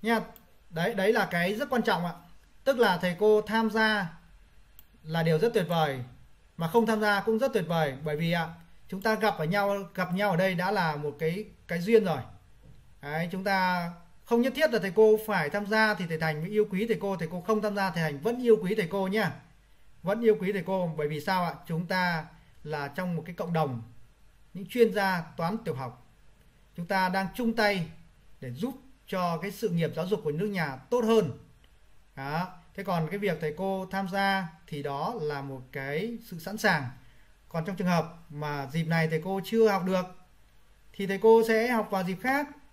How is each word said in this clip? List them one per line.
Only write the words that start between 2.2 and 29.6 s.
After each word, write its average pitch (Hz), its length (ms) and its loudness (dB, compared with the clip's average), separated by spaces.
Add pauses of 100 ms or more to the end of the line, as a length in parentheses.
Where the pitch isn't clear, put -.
Tức 269 140 2
là 196 200 4
thầy 180 200 0
cô 214 240 6
tham 220 280 0
gia 214 480 0 (840)
là 165 200 -2
điều 160 160 4
rất 226 160 4
tuyệt 190 140 2
vời, 151 360 0 (520)
mà 165 120 -2
không 226 180 4
tham 220 140 2
gia 208 200 2
cũng 220 180 0
rất 269 160 2
tuyệt 190 140 2
vời, 156 360 0
bởi 151 120 -2
vì 165 160 0
ạ, 165 220 -2 (340)
chúng 190 140 -10
ta 220 120 2
gặp 208 240 0
ở 160 60 -2
nhau, 202 500 0
gặp 175 200 -4
nhau 202 160 2
ở 175 60 2
đây 185 180 2
đã 180 160 0
là 170 260 0
một 147 220 -6
cái, 170 260 -2 (240)
cái 175 120 -4
duyên 208 240 6
rồi. 156 160 -2 (800)
Đấy, 156 320 -4
chúng 190 120 -6
ta 185 460 0 (340)
không 233 180 2
nhất 262 140 2
thiết 311 160 4
là 226 60 2
thầy 185 180 -2
cô 214 300 8
phải 170 240 0
tham 202 160 -2
gia 214 280 4
thì 185 120 -6
thầy 160 120 -4
Thành 156 220 -2
mới 170 100 -6
yêu 214 200 2
quý 190 160 -2
thầy 214 140 0
cô, 196 160 -2
thầy 160 140 -6
cô 175 100 -8
không 214 220 0
tham 202 140 -2
gia 196 140 0
thầy 170 120 -2
Thành 143 180 -4
vẫn 240 220 -2
yêu 233 200 8
quý 180 120 -2
thầy 202 160 -2
cô 190 180 -2
nha. 196 240 0 (720)
Vẫn 202 180 -2
yêu 220 200 6
quý 185 120 -2
thầy 190 140 -2
cô, 185 300 -2
bởi 151 120 -2
vì 151 120 -4
sao 185 240 0
ạ? 165 100 -4 (120)
Chúng 170 200 -4
ta 175 400 0 (380)
là 147 240 -6
trong 180 280 -4
một 156 100 -6
cái 175 80 -12
cộng 170 180 -6
đồng, 139 300 0 (720)
những 190 120 -10
chuyên 233 260 4
gia 190 280 0 (160)
toán 180 280 -2
tiểu 160 100 -4
học. 123 320 -10 (680)
Chúng 175 100 -8
ta 190 220 2
đang 190 260 0
chung 226 220 -2
tay 202 320 2 (520)
để 131 100 -10
giúp 170 240 -6 (320)
cho 175 360 -2
cái 196 80 -6
sự 208 180 -4